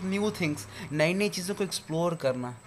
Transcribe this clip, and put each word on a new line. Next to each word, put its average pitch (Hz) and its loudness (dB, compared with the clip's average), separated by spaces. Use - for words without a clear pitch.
new 202 2
things, 151 0
नई 156 4
नई 208 2
चीज़ों 175 -4
को 202 -2
explore 165 0
करना। 123 0